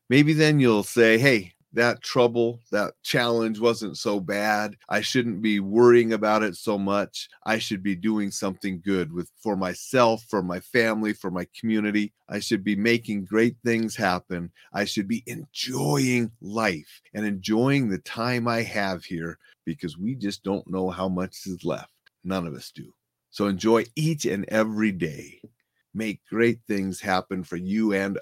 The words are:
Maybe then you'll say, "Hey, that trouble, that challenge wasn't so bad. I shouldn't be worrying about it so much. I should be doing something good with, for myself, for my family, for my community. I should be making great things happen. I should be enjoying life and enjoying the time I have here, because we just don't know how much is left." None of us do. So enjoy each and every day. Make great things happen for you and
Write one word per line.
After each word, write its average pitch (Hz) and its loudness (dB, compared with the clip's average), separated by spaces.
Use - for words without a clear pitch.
Maybe 147 6
then 151 4
you'll 110 6
say, 113 6
"Hey, 117 2
that 117 2
trouble, 120 0
that 104 -2
challenge 113 0
wasn't 113 0
so 104 -2
bad. 104 -2
I 104 0
shouldn't 117 -2
be 107 2
worrying 113 6
about 107 2
it 95 -2
so 104 -2
much. 98 -2
I 110 0
should 101 -6
be 101 -2
doing 104 -2
something 95 -6
good 92 0
with, 85 -8
for 104 -4
myself, 113 2
for 98 -2
my 90 -6
family, 110 0
for 98 -8
my 87 -6
community. 104 0
I 104 -6
should 101 -2
be 104 0
making 110 0
great 117 2
things 113 0
happen. 90 -2
I 101 -2
should 101 -4
be 113 -4
enjoying 127 -2
life 104 -6
and 107 -4
enjoying 110 0
the 92 -2
time 120 -4
I 117 0
have 95 -4
here, 82 -10
because 80 -8
we 110 -4
just 101 -6
don't 98 -4
know 92 -4
how 95 -4
much 92 -6
is 92 -8
left." - -6
None 92 -4
of 76 -8
us - -16
do. - -18
So 101 -2
enjoy 107 2
each 156 0
and 101 -2
every 110 2
day. 82 -6
Make 104 -6
great 117 2
things 95 -2
happen 92 -2
for 87 -10
you 101 0
and 98 -2